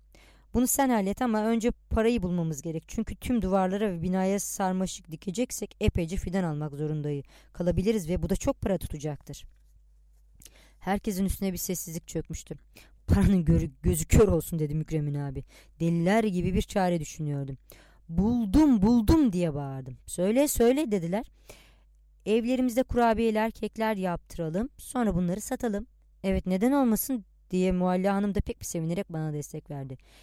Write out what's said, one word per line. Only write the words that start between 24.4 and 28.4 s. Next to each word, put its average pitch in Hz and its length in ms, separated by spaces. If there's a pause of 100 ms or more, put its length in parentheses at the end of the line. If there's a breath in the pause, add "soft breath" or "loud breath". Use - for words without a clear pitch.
Sonra 220 360
bunları 180 260
satalım." 240 460 (360)
"Evet, 190 240
neden 190 260
olmasın?" 247 520 (260)
diye 185 220
Mualla 180 420
Hanım 202 200
da 202 60